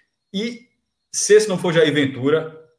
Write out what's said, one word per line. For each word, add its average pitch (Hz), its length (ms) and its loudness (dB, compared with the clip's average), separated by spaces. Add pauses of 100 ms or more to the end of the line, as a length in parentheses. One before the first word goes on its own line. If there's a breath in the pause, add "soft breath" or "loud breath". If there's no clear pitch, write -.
(320)
E 233 340 -10 (460)
se - 220 0
esse 214 140 4
não 185 100 -4
for 180 140 -2
Jair 156 200 4
Ventura, 139 640 -2 (200)